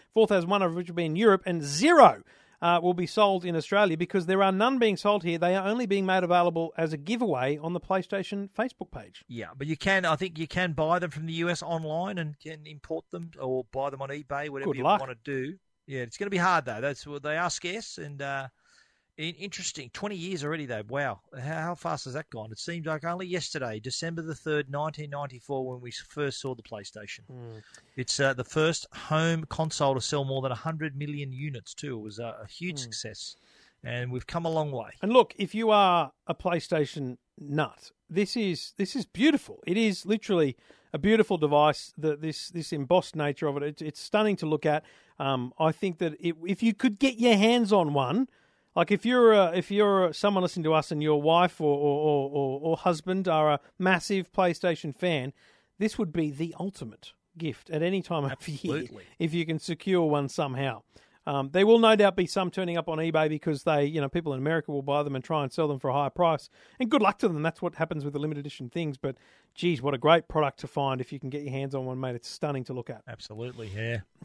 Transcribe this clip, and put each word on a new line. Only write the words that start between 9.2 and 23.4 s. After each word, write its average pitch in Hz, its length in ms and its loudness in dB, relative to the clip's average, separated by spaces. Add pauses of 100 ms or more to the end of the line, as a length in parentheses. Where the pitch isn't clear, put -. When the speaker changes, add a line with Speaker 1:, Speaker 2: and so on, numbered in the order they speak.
Speaker 2:
Yeah, 113 280 -12
but 143 120 -8
you 156 80 -2
can, 190 280 2
I 160 120 2
think 175 200 -6
you 156 120 -6
can 180 240 -2
buy 156 260 2
them 170 120 -4
from 156 160 -10
the 165 80 -8
U 165 160 -2
S 165 120 -4
online 165 560 -4
and 151 220 -6
can 156 260 -16
import 156 460 -10
them 170 260 -10
or 131 340 -4
buy 135 180 -4
them 135 120 -10
on 135 60 -10
eBay, 143 400 -8
whatever 139 240 -4
Speaker 1:
Good 120 60 -6
Speaker 2:
you 127 60 -2
Speaker 1:
luck. 147 160 4
Speaker 2:
wanna 127 220 -8
do. 139 320 -6 (320)
Yeah, 135 140 -8
it's 120 160 -10
gonna 202 140 -6
be 190 80 0
hard 175 260 2
though. 113 160 -6
That's, 139 260 -6
well, 143 140 -12
they 151 160 -4
are 170 140 -2
scarce, 185 480 -8
and, 147 220 -12
uh, 139 280 -6 (680)
in-, 160 200 -8
interesting. 165 560 -10
Twenty 202 240 -8
years 170 280 -6
already, 151 220 -6
though. 113 220 -6
Wow. 131 320 -4 (180)
How, 151 220 -6
how 170 140 -6
fast 160 300 -6
has 127 100 -12
that 156 160 -10
gone? 110 200 -12
It 110 80 -16
seems 170 280 -8
like 156 180 -4
only 180 220 -6
yesterday, 135 540 -6